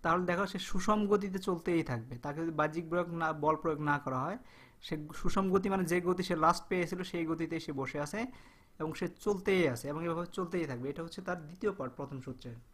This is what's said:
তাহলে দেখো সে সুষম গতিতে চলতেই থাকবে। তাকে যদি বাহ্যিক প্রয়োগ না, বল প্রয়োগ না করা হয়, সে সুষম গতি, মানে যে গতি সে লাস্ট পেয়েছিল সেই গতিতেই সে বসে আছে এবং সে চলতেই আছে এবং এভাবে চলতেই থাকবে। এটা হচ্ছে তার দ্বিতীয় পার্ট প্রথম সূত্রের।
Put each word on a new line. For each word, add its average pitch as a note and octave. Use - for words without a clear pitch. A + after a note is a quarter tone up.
তাহলে F3
দেখো F3
সে F#3+
সুষম G#3
গতিতে G3
চলতেই F3
থাকবে। B2+
তাকে D3
যদি E3
বাহ্যিক D#3
প্রয়োগ E3+
না, E3
বল D3+
প্রয়োগ D#3
না D3
করা C3
হয়, F3+
সে D3+
সুষম -
গতি, F#3+
মানে F#3+
যে F3
গতি F3+
সে F3+
লাস্ট D#3+
পেয়েছিল F3+
সেই E3+
গতিতেই D#3+
সে D#3
বসে C3+
আছে G#3
এবং D#3
সে F3
চলতেই F#3
আছে A#2+
এবং D#3
এভাবে E3+
চলতেই F3
থাকবে। C3
এটা E3
হচ্ছে E3
তার F3+
দ্বিতীয় G3
পার্ট C3
প্রথম C#3
সূত্রের। B2